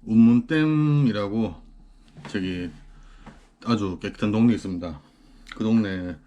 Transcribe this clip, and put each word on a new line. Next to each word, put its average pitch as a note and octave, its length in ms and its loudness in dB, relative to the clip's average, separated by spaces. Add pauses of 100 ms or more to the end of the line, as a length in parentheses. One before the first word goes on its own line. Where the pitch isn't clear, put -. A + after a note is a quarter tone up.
운문댐이라고 A#2 1600 2 (680)
저기 F2+ 420 -6 (920)
아주 G2+ 340 -4
깨끗한 G#2 320 -6
동네 A2+ 220 4
있습니다. F2 480 -8 (540)
그 - 80 -6
동네 F#2+ 640 -2